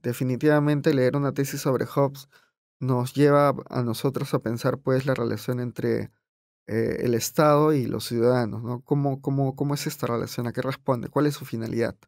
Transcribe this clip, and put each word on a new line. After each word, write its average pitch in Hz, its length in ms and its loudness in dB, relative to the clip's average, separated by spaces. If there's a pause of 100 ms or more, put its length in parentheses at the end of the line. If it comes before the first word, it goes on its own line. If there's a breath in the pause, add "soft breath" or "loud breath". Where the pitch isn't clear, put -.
Definitivamente 139 920 2
leer 127 220 2
una 139 160 -2
tesis 139 280 -4
sobre 131 240 0
Hobbes 139 440 -2 (520 soft breath)
nos 127 320 -2
lleva 143 420 6 (140)
a 127 140 -2
nosotros 127 500 -4
a 139 60 2
pensar, 123 400 -2
pues, 131 260 0
la 139 100 0
relación 123 460 -4
entre, 117 500 -2 (560)
eh, 113 380 -2
el 120 100 2
Estado 151 600 4
y 127 120 0
los - 180 -4
ciudadanos, 117 580 2
¿no? 120 200 -6
¿Cómo, 143 380 0
cómo, 139 360 0
cómo 143 180 0
es 139 120 -4
esta 147 200 -6
relación? 120 400 -4
¿A 117 60 -4
qué 127 100 -4
responde? 127 460 -2
¿Cuál 147 180 2
es 147 80 0
su 131 100 -14
finalidad? 113 520 -2 (120)